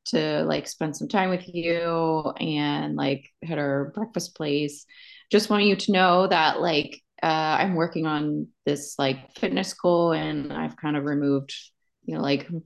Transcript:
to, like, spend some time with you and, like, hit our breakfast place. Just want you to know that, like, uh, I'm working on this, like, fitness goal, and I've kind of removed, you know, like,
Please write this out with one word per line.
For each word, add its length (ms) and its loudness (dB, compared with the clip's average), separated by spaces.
to, 380 0
like, 220 -2
spend 300 -6
some 120 -8
time 200 2
with 180 -2
you 960 -2
and, 560 -2
like, 300 -2
hit 160 -6
our 360 -2
breakfast 400 -8
place. 520 -4
Just 200 4
want 140 4
you 120 6
to 160 0
know 340 6
that, 340 4
like, 400 0
uh, 40 0
I'm 140 2
working 320 0
on 420 -2
this, 340 -4
like, 400 -2
fitness 360 -2
goal, 380 2
and 400 -4
I've 240 -6
kind 200 -2
of 80 -2
removed, 500 0
you 120 -6
know, 60 -4
like, 260 0